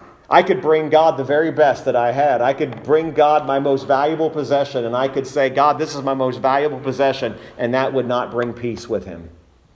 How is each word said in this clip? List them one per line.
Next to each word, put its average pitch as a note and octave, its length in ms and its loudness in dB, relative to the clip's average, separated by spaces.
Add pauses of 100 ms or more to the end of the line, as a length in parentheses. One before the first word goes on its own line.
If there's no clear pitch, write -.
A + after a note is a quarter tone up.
(300)
I E3+ 120 6
could F#3+ 200 0
bring D#3 260 2
God D#3 300 4
the C3+ 60 -4
very D3+ 280 0
best C#3 320 2
that B2 100 0
I A#2+ 160 2
had. C3+ 300 0
I C3 140 2
could B2+ 280 -6
bring D#3 300 0
God D3 340 4
my C#3 120 0
most C#3 280 0
valuable D#3 440 0
possession, C#3 560 -2
and A#2+ 100 -2
I C3+ 100 0
could C3+ 200 -4
say, C3+ 240 0
"God, C#3 280 2
this D3+ 160 -6
is C#3 60 -8
my C3+ 140 -2
most B2+ 260 -2
valuable C3+ 400 0
possession," C3 560 -2 (220)
and B2 160 -2
that C3 180 0
would B2 160 -2
not B2 220 -2
bring A#2+ 240 -4
peace A#2 340 -8
with G2+ 160 -4
him. E2+ 240 -16 (480)